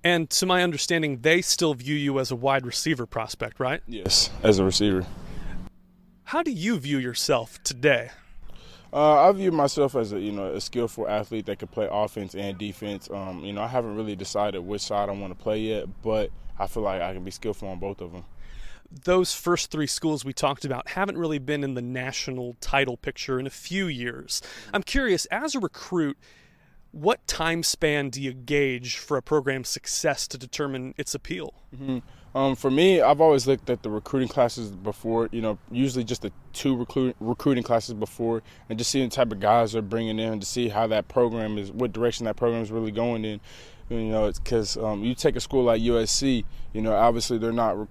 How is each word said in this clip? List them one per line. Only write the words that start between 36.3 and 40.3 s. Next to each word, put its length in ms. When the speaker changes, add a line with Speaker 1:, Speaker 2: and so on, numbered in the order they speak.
Speaker 2:
two 240
recru-, 460
recruiting 420
classes 300
before, 500
and 100
just 140
seeing 160
the 80
type 160
of 80
guys 320
they're 100
bringing 380
in 220